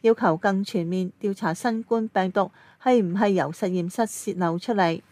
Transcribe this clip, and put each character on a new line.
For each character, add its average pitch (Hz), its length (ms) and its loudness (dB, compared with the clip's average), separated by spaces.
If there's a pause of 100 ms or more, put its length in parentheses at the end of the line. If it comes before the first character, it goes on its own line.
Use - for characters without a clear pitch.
要 226 140 6
求 170 200 2
更 196 280 0
全 180 200 -4
面 180 280 -4 (100)
調 202 100 -2
查 196 220 -4
新 226 300 -4
冠 226 240 -2
病 185 240 0
毒 196 180 0 (320)
係 247 220 4
唔 170 100 -2
係 202 160 2
由 160 220 2
實 185 180 -4
驗 180 240 -2
室 226 140 -2
泄 - 260 -8
漏 175 240 0
出 233 160 -4
嚟。 170 260 2 (120)